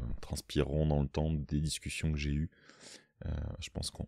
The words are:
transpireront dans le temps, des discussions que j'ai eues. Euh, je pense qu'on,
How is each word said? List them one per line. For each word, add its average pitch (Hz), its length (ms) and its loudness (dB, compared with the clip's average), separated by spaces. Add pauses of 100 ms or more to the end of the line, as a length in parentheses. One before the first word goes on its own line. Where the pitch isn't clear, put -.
(200)
transpireront 73 640 2
dans 73 140 6
le 69 80 2
temps, 80 240 2
des 73 300 0
discussions - 500 -2
que 76 60 0
j'ai 73 160 0
eues. 78 160 0 (760)
Euh, - 60 -4 (280)
je - 120 -10
pense 78 200 -4
qu'on, - 180 -6